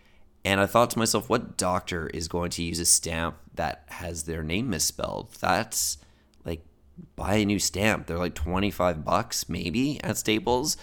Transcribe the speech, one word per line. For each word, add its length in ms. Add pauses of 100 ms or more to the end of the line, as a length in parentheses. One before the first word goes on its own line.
(440)
And 160
I 60
thought 260
to 80
myself, 300
"What 280
doctor 500
is 200
going 240
to 120
use 160
a 60
stamp 520 (160)
that 360
has 340
their 200
name 260
misspelled?" 680
That's, 580 (460)
like, 220 (500)
buy 200
a 100
new 140
stamp. 480
They're, 100
like, 160
twenty-five 720
bucks 420
maybe 560
at 140
Staples. 640